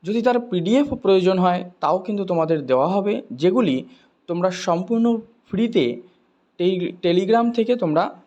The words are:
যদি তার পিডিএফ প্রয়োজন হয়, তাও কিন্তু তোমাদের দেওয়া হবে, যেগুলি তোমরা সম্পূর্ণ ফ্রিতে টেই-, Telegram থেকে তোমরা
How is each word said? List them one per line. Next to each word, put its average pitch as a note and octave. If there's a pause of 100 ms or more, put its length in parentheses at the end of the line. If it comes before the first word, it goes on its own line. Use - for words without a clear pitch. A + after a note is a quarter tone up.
যদি G#3+
তার A#3+
পিডিএফ A#3+
প্রয়োজন F#3+
হয়, F3+
তাও E3
কিন্তু G3+
তোমাদের D#3+
দেওয়া C3
হবে, G3+ (100)
যেগুলি D#3 (420)
তোমরা F3
সম্পূর্ণ A3+
ফ্রিতে F#3 (560)
টেই-, F3+ (100)
Telegram A3+
থেকে A#3+
তোমরা E3+